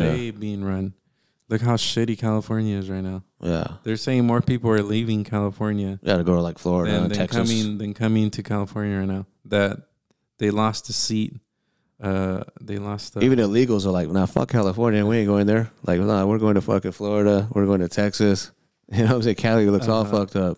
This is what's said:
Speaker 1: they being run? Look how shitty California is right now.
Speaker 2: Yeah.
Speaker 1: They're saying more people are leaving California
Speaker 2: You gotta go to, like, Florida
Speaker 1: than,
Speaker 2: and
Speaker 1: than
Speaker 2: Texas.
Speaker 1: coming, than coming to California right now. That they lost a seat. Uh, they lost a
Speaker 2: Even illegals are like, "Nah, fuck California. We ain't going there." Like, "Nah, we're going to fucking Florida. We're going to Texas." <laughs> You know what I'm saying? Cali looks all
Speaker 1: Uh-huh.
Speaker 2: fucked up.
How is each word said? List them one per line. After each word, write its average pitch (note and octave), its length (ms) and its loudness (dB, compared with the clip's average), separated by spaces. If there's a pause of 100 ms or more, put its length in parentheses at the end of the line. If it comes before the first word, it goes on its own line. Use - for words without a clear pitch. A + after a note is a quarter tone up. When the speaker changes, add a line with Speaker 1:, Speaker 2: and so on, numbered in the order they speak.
(120)
Speaker 1:
they A#2 200 -4
being G#2 320 -8
run? F#2+ 300 -4 (560)
Look A2+ 120 0
how A#2+ 140 2
shitty A2+ 420 -2
California A2 600 -2
is F#2+ 120 -6
right F#2+ 140 -6
now. F#2 200 -8 (180)
Speaker 2:
Yeah. E2 240 -2 (180)
Speaker 1:
They're A2 140 -4
saying B2+ 280 0
more A#2 160 4
people A#2+ 280 0
are G#2+ 140 4
leaving G#2+ 420 -2
California G2+ 760 -4
Speaker 2:
You - 40 -20
gotta F#2 180 2
go F2+ 120 2
to, F2 60 2
like, E2+ 180 -6
Florida F2 340 0
Speaker 1:
than, F2 120 0
Speaker 2:
and F2 60 -2
Speaker 1:
than G#2 60 -2
Speaker 2:
Texas. G2+ 200 -4 (120)
Speaker 1:
coming, G#2+ 300 -2
than G#2 140 -6
coming A2 380 0
to G#2 120 -8
California G2+ 560 -4
right F#2+ 80 -2
now. G2 180 -6 (200)
That G2+ 340 0 (580)
they G#2+ 140 2
lost G#2+ 360 -2
a A2+ 60 -8
seat. G#2+ 400 -4 (640)
Uh, F#2+ 440 -2 (180)
they G2+ 160 -10
lost G#2 400 -10
a - 40 -4
Speaker 2:
Even B2+ 180 6
illegals A2 460 2
are F#2+ 60 2
like, F2+ 180 0
"Nah, F#2 180 2
fuck B2+ 220 -2
California. G#2+ 560 2
We A2+ 120 2
ain't G#2+ 100 2
going G2+ 200 4
there." A2+ 240 2 (140)
Like, F2 140 2
"Nah, G2 260 2
we're G#2+ 120 2
going G#2+ 180 2
to F#2+ 60 4
fucking G2 320 -2
Florida. G#2 580 2
We're G2+ 140 2
going G2 160 2
to F2 80 -2
Texas." G#2 680 0
<laughs> - 60 -20 (300)
You A#2+ 120 0
know A2 60 4
what C3 80 4
I'm A#2 40 0
saying? A2 140 0
Cali A2+ 340 2
looks G2+ 180 2
all A2 140 2
Speaker 1:
Uh-huh. G#2+ 160 0
Speaker 2:
fucked G2+ 180 -4
up. F#2 220 -2